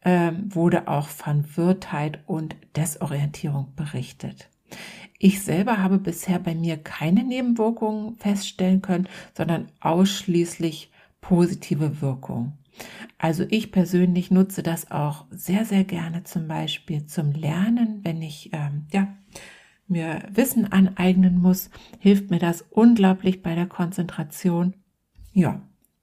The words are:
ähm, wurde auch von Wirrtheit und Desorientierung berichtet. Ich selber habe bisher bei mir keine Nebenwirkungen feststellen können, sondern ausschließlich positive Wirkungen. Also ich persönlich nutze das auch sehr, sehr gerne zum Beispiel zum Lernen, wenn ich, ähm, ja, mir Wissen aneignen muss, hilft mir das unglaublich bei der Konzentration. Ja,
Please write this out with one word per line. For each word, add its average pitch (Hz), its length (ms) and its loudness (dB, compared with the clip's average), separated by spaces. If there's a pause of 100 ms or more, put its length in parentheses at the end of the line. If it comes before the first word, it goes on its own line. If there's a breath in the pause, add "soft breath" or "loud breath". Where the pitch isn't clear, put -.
ähm, 175 520 0
wurde 170 340 2
auch 147 200 -2
von 147 360 -2 (120)
Wirrtheit 165 720 -2
und 156 300 -6 (200)
Desorientierung 143 1000 -4
berichtet. - 720 -10 (720 loud breath)
Ich 196 240 4
selber 196 400 0
habe 190 160 2
bisher 180 400 -4
bei 170 160 -4
mir 165 240 -4
keine 175 460 0
Nebenwirkungen 226 920 -2
feststellen 190 640 0
können, 185 280 -2 (280 loud breath)
sondern 165 340 -2 (100)
ausschließlich 170 1080 0 (300 soft breath)
positive 170 800 0
Wirkungen. 131 540 -6 (640 loud breath)
Also 160 320 -2
ich 220 220 -2
persönlich 180 580 2
nutze 190 320 2
das 165 280 -4
auch 147 400 -4
sehr, 208 360 -2
sehr 196 180 2
gerne 170 400 -6
zum 160 240 -6
Beispiel 156 560 -6
zum 147 280 -2
Lernen, 202 720 0
wenn 165 200 -4
ich, 151 320 -12
ähm, 147 360 -6
ja, 196 180 0 (800 loud breath)
mir 165 440 -2
Wissen 214 420 0
aneignen 185 640 4
muss, 180 300 2 (300 loud breath)
hilft 202 320 4
mir 170 80 0
das 170 240 -2
unglaublich 190 800 4
bei 165 120 -4
der 175 120 0
Konzentration. 175 1080 -2 (580)
Ja, 156 280 2 (420)